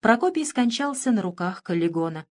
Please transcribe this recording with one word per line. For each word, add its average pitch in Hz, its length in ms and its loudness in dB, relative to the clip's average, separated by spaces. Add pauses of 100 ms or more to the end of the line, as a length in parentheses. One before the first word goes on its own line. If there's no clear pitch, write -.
Прокопий 311 440 2
скончался 262 680 0
на 208 100 2
руках 180 400 -4
Каллигона. 165 640 -2 (120)